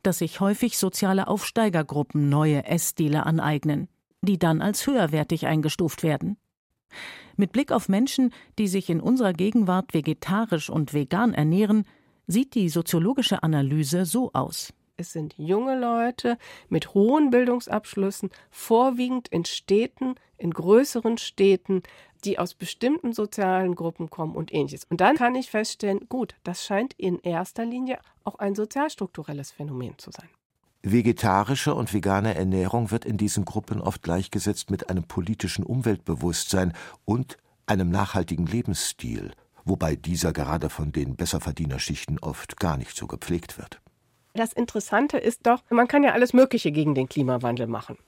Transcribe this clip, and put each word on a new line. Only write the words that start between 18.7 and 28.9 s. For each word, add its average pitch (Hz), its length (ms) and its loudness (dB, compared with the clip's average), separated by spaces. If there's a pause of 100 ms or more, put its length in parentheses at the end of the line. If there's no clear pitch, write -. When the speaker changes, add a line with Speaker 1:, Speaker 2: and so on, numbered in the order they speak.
Speaker 2:
in 175 180 -2
Städten, 247 680 0 (220)
in 175 120 -4
größeren 220 720 2
Städten, 196 640 2 (400)
die 196 160 -4
aus 175 160 -4
bestimmten 240 580 -2
sozialen 190 640 0
Gruppen 165 340 -6
kommen 160 260 -6
und - 160 -6
Ähnliches. 143 340 -2
Und 170 140 -4
dann 254 160 6
kann 247 200 0
ich 254 160 -4
feststellen, 214 580 -2
gut, 254 240 -4 (100)
das - 220 -8
scheint 214 280 -2
in 185 260 -4
erster 180 440 -4
Linie 247 360 -6 (240)
auch - 160 -10
ein 202 160 -2
sozialstrukturelles 180 960 -6